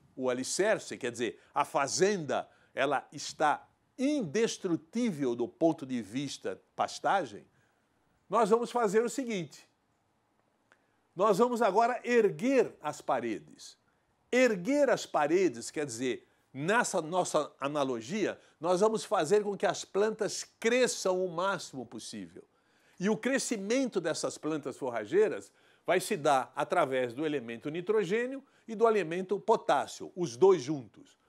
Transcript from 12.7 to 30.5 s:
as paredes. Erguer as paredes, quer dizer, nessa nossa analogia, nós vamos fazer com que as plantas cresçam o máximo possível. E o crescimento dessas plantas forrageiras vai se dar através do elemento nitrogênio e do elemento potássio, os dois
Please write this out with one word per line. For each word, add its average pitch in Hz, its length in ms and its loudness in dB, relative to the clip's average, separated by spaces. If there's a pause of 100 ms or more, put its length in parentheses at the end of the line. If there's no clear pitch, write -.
as 151 200 -8
paredes. - 760 -4 (540)
Erguer 247 580 4
as 185 160 2
paredes, 151 640 2
quer 151 160 -4
dizer, 120 420 -4 (240)
nessa 185 500 0
nossa 160 580 -2
analogia, 135 800 -4 (200)
nós 175 220 2
vamos 220 220 2
fazer 196 400 2
com 202 120 -4
que 190 100 -4
as 175 200 -2
plantas 208 580 -2 (160)
cresçam 220 640 0
o 185 60 -4
máximo 165 560 -4
possível. 98 580 -14 (560)
E 185 100 0
o 214 80 2
crescimento 240 840 -2
dessas 156 360 -4
plantas 147 400 -6
forrageiras 123 720 -2 (340)
vai 180 140 2
se 196 160 -4
dar 139 400 2
através 135 580 0
do 143 120 -4
elemento 120 440 -6
nitrogênio 214 720 -2 (240)
e 226 80 -10
do 220 120 4
elemento 185 520 0
potássio, 139 760 0
os 147 220 -4
dois 180 240 6